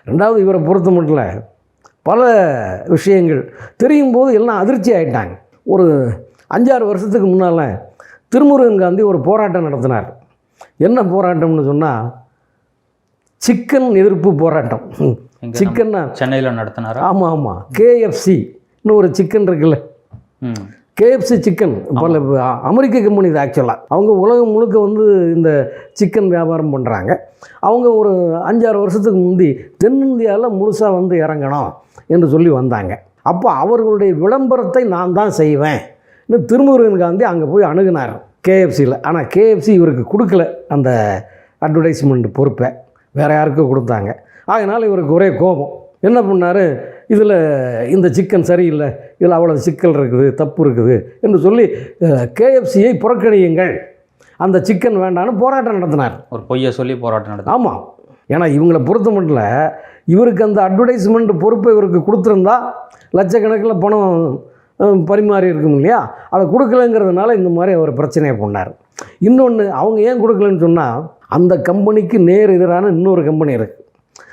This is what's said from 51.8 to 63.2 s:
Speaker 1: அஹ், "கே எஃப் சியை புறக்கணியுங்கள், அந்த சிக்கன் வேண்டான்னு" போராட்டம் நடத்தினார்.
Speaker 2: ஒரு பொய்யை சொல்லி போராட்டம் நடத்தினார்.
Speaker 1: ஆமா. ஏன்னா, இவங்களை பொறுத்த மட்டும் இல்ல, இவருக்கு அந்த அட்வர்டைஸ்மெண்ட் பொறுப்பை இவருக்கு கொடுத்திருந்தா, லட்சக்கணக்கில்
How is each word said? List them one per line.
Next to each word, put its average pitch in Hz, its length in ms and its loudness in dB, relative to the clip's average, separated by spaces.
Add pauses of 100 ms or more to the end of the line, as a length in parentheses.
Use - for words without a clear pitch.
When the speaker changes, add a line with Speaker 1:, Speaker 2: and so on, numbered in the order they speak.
Speaker 1:
அஹ், 131 320 0
"கே 254 220 2
எஃப் 247 100 2
சியை 202 320 2
புறக்கணியுங்கள், 185 840 0 (580)
அந்த 185 220 -2
சிக்கன் 208 380 -2
வேண்டான்னு" 185 420 -2
போராட்டம் 247 340 -2
நடத்தினார். 151 580 -4
Speaker 2:
ஒரு 110 120 -12
பொய்யை 127 280 -4
சொல்லி 123 280 -6
போராட்டம் 110 320 -6
நடத்தினார். 104 300 -4
Speaker 1:
ஆமா. - 380 -6 (300)
ஏன்னா, 165 180 0
இவங்களை 156 380 2
பொறுத்த 202 260 0
மட்டும் 175 260 0
இல்ல, 120 440 -2 (240)
இவருக்கு 214 400 2
அந்த 208 240 0
அட்வர்டைஸ்மெண்ட் 214 720 0
பொறுப்பை 220 340 2
இவருக்கு 196 260 2
கொடுத்திருந்தா, 196 580 2 (560)
லட்சக்கணக்கில் 208 640 0